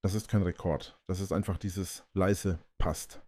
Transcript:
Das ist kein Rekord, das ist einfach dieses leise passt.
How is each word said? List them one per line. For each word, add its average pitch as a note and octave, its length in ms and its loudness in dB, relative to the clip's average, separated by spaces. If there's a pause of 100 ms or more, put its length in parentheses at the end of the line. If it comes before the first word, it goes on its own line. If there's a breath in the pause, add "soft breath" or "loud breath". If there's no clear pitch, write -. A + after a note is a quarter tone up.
Das G2 140 0
ist G#2+ 120 -4
kein G#2 140 4
Rekord, F2 640 -2
das F#2 140 -2
ist F#2+ 120 -2
einfach F#2+ 280 0
dieses F#2+ 440 -4 (120)
leise F#2+ 420 2 (220)
passt. - 480 0